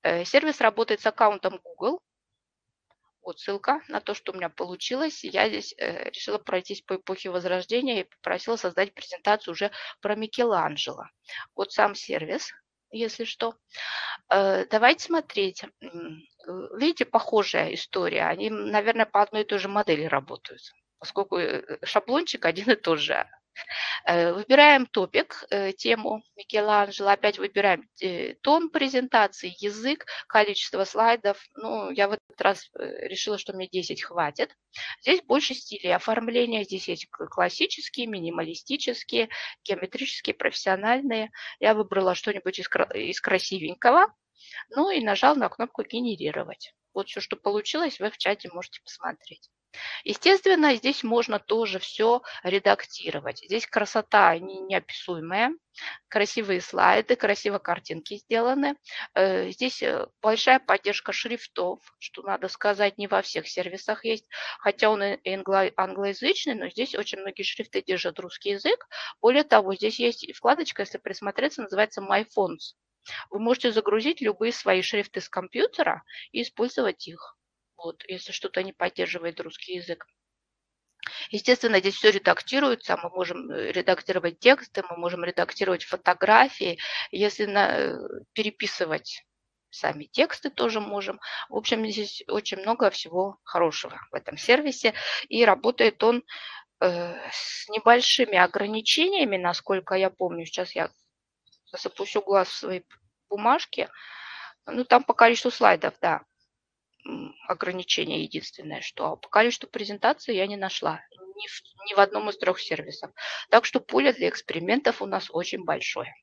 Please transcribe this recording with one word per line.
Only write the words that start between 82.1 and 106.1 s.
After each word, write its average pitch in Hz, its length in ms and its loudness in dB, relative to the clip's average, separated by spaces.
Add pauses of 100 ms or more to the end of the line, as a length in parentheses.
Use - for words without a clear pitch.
редактируется, 220 920 2
мы 175 80 -8
можем, 175 400 -6
э, 107 220 -6
редактировать 180 640 0
тексты, - 520 4
мы 170 60 -10
можем 175 280 -4
редактировать 180 600 -2
фотографии. 196 960 2 (320)
Если 208 360 -2
на, 202 320 2
э, - 200 -2 (340)
переписывать 196 920 -4 (480)
сами 147 340 -6
тексты - 460 -2
тоже 226 300 -2
можем. 202 400 -8 (300)
В - 60 -6
общем, 220 300 -2
здесь 208 420 -6
очень 202 300 -4
много 220 320 2
всего 185 540 -4
хорошего - 560 -2 (100)
в - 40 -12
этом - 240 -8
сервисе. 254 560 2 (340)
И 233 160 4
работает 226 580 4
он, 240 220 4 (560)
э, 175 340 0 (180)
с - 380 -10
небольшими 226 680 4
ограничениями, 220 1000 2
насколько 185 580 -2
я 190 140 4
помню. 175 360 -6
Сейчас - 300 -8
я - 140 -2 (840)
запущу - 500 -4
глаз 196 260 4
в - 100 -10
свои 185 240 -8 (480)
бумажки. 220 580 2 (800)
Ну, 247 180 -4
там 247 200 6
по - 100 0
количеству 233 380 6
слайдов, 185 500 4
да, 165 200 0 (840)